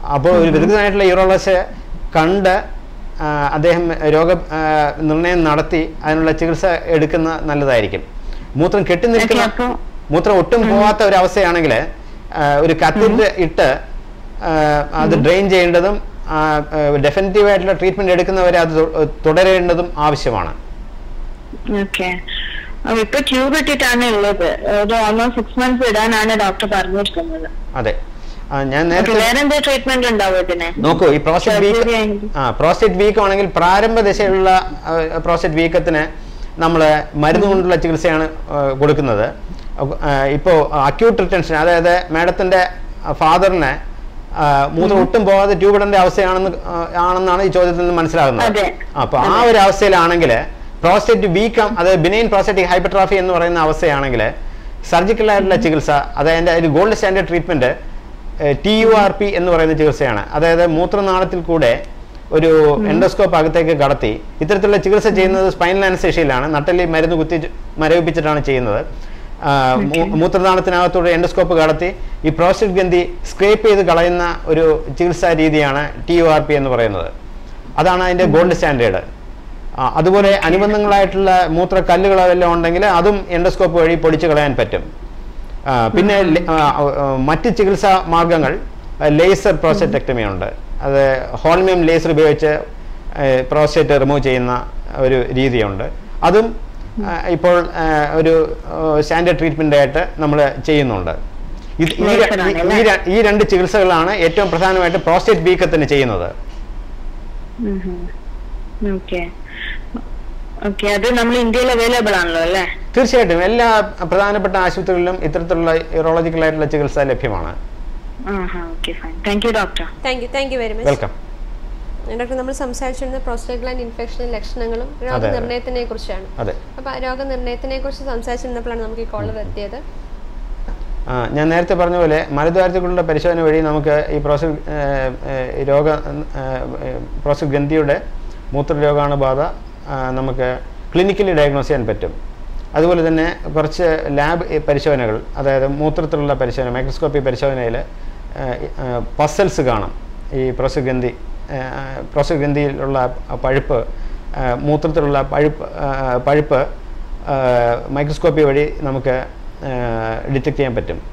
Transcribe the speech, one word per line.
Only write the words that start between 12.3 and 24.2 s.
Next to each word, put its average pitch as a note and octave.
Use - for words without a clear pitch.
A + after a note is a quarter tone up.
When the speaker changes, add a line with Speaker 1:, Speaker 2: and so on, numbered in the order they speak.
Speaker 1:
ആ, C#3+
ഒരു E3
കത്തീറ്റർ G#3
Speaker 2:
ഉം. F#3+
Speaker 1:
ഇട്ട്, D#3
ആ, D#3
അത് D#3
Speaker 2:
ഉം. D3
Speaker 1:
drain F#3
ചെയ്യേണ്ടതും, F3+
ആ, D#3
ആ, D3
definitive G3
ആയിട്ടുള്ള F#3+
ട്രീറ്റ്മെന്റ് F#3
എടുക്കുന്നവരെ F3+
അത് E3
തു-, D#3
തുടരേണ്ടതും F3
ആവശ്യമാണ്. A#2+
Speaker 2:
ഓക്കെ, F3+
അപ്പൊ A3+
ഇപ്പൊ A3
tube C4+
ഇട്ടിട്ടാണ് B3
ഉള്ളത്. G3+